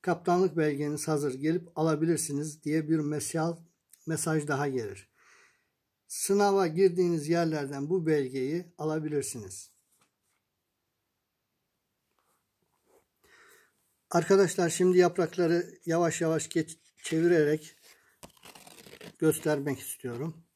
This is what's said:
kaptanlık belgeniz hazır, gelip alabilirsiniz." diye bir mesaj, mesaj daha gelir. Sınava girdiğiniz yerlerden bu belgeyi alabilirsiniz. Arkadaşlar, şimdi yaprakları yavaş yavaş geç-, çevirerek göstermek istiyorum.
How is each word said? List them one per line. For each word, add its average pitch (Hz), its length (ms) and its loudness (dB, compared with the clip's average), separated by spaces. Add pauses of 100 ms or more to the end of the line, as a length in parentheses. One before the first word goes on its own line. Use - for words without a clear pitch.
kaptanlık 175 560 0
belgeniz 151 500 0
hazır, 147 260 0
gelip 156 420 -2
alabilirsiniz." 156 880 -2
diye 156 260 -2
bir 160 100 2
mesaj, 156 580 -4 (500)
mesaj 160 400 -2
daha 143 200 -2
gelir. 113 420 -6 (960)
Sınava 196 600 2
girdiğiniz 170 640 2
yerlerden 151 600 -2
bu 180 160 0
belgeyi 143 720 -2
alabilirsiniz. 147 960 -6 (4000)
Arkadaşlar, 175 600 4
şimdi 180 280 2
yaprakları 175 880 2
yavaş 165 360 0
yavaş 160 280 -2
geç-, 160 300 -4 (240)
çevirerek 160 720 2 (1400)
göstermek 151 600 0
istiyorum. 135 680 -10 (100)